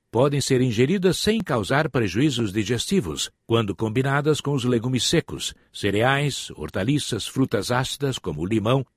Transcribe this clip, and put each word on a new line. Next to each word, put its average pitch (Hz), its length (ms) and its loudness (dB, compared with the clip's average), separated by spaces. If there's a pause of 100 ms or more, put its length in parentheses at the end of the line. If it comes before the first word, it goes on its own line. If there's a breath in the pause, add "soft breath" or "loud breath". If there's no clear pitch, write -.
(120)
podem 139 280 4
ser 127 200 2
ingeridas 135 580 2
sem 214 220 0
causar 135 500 0
prejuízos 117 640 0
digestivos, 107 800 -2 (160)
quando 113 280 2
combinadas 135 640 0
com 139 120 -4
os 131 120 -2
legumes 123 400 0
secos, - 500 -2 (180 soft breath)
cereais, 127 840 0
hortaliças, 104 720 -2
frutas 113 460 -2
ácidas 131 440 -2
como 76 260 -6
o 87 40 -2
limão, 113 400 2 (100)